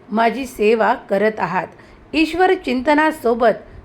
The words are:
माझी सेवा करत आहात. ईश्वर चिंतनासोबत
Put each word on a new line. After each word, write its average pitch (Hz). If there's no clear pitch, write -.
माझी 226
सेवा 220
करत 214
आहात. 175
ईश्वर 330
चिंतनासोबत 262